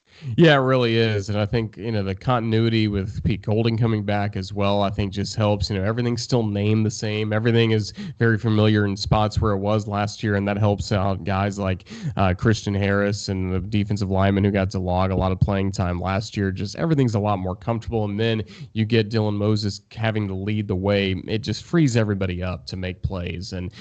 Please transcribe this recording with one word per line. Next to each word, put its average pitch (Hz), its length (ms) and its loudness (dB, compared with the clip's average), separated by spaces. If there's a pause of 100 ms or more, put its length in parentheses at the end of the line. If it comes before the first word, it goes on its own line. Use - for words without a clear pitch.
(360)
Yeah, 156 180 8
it 139 80 4
really 127 360 4
is. 107 320 2
And 104 80 0
I 104 80 2
think, 110 300 -2
you 113 140 -6
know, 104 120 0
the 95 120 -2
continuity 113 720 2
with 101 380 -2
Pete 101 180 0
Golding 113 340 2
coming 110 280 2
back 104 320 -2
as 95 160 -6
well, 101 300 2
I 98 80 2
think 101 220 -2
just 98 220 -4
helps. 104 360 2
You 101 80 -2
know, 92 60 -2
everything's 120 380 -2
still 120 220 0
named 107 420 2
the 104 40 0
same. 107 420 -4
Everything 113 400 4
is 107 200 0 (260)
very 113 200 4
familiar 107 460 4
in 98 120 -2
spots 107 440 2
where 107 120 2
it 98 60 -2
was 104 300 0
last 101 340 -4
year, 104 140 0
and 98 100 0
that 101 120 -2
helps 104 340 0
out 98 320 0
guys 98 340 -2
like, 95 300 -4 (280)
uh, 92 180 2
Christian 107 400 0
Harris 101 560 0
and 92 220 -2
the 95 60 0
defensive 101 520 -2
lineman 98 340 2
who 101 60 4
got 98 220 0
to 98 60 -4
log 92 320 0
a 95 60 0
lot 92 160 0
of 92 80 -2
playing 98 320 0
time 87 260 -2
last 95 380 -4
year. 98 160 0
Just 98 240 -8
everything's 139 380 2
a 104 60 2
lot 104 180 0
more 92 180 -4
comfortable. 113 480 -2
And 101 160 -4
then 113 240 0 (300)
you 110 100 2
get 110 260 2
Dylan 107 240 0
Moses 104 460 0 (120)
having 107 360 -2
to 95 60 -4
lead 104 340 -4
the 98 80 -2
way. 98 360 2 (140)
It 107 120 -2
just - 260 -6
frees 147 320 2
everybody 95 460 0
up 92 240 -8
to 90 100 -10
make 92 260 -8
plays. 90 520 -6
And, 90 260 -8